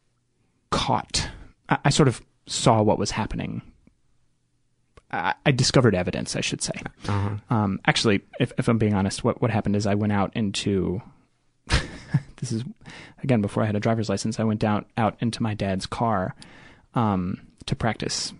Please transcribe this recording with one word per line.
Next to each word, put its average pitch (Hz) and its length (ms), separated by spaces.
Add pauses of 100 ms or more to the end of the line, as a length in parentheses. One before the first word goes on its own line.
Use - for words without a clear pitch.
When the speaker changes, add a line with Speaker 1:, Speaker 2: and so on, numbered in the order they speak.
(720)
Speaker 1:
caught, - 580 (400)
I, 147 180
I - 40
sort 139 180
of 113 120 (260)
saw 113 360
what 104 160
was 104 140
happening. - 500 (1500)
I, 95 240 (120)
I 151 60
discovered 123 420
evidence, 90 420
I - 60
should - 200
say. - 120 (340)
Speaker 2:
Uh-huh. 101 280 (120)
Speaker 1:
Um, 104 380
actually, 113 340 (180)
if, 120 200
if 127 100
I'm 117 100
being 107 160
honest, 95 300
what, 113 160
what 120 100
happened 104 240
is 104 120
I 101 80
went 104 180
out 98 240
into, 98 640 (340)
<laughs> - 340
this - 840
is, 113 100 (600)
again, 123 180
before 101 220
I 110 40
had 104 100
a 104 40
driver's 113 300
license, 110 280
I 110 60
went 107 160
down, 104 240 (140)
out 110 220
into 120 220
my 107 120
dad's 98 320
car, 107 480 (600)
um, 98 460 (260)
to - 80
practice - 640